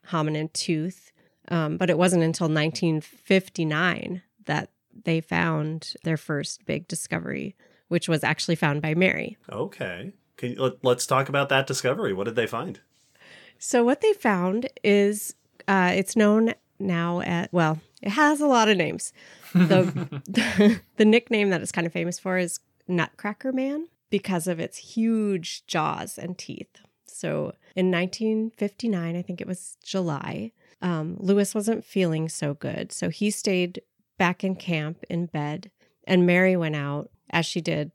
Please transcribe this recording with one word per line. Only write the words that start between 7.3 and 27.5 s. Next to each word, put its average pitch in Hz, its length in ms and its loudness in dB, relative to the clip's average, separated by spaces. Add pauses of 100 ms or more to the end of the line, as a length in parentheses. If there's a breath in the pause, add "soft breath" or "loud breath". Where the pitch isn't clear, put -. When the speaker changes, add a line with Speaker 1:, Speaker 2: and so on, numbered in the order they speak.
Speaker 1:
which 175 220 -2
was 156 140 2
actually 156 320 0
found 151 260 0
by 156 140 -2
Mary. - 420 0 (140)
Speaker 2:
Okay. 110 600 -8 (260)
Can 123 140 -6
you, 117 100 -8
let, 127 220 -2
let's 123 220 4
talk 135 240 2
about 143 200 0
that 135 180 4
discovery. 131 460 -2
What 95 120 -2
did 113 100 -4
they 113 120 0
find? 135 320 -8 (800 loud breath)
Speaker 1:
So 240 240 2
what 247 180 2
they 440 120 4
found 196 540 0 (160)
is, 202 520 2 (320)
uh, 185 280 4
it's 185 200 -2
known 220 380 6 (260)
now 175 420 0
at, 170 320 -4
well, 160 260 2 (220)
it 202 80 -4
has 294 320 4
a 294 60 4
lot 233 200 6
of 214 100 6
names. - 360 -2 (400 loud breath)
The, 180 680 4
<laughs> - 40 -16
the, 214 540 4 (160)
the 214 80 6
nickname 214 460 4
that 170 100 0
it's - 100 -8
kind 170 160 -2
of 165 60 -6
famous 175 260 -4
for 185 200 -2
is 175 200 -4 (280)
Nutcracker 208 680 -4
Man 277 340 -4 (220)
because 190 380 -2
of 170 120 -4
its - 180 -8
huge 214 880 -2
jaws 156 500 -4
and 180 200 -10
teeth. - 320 -14 (360)
So 156 480 -6 (220 soft breath)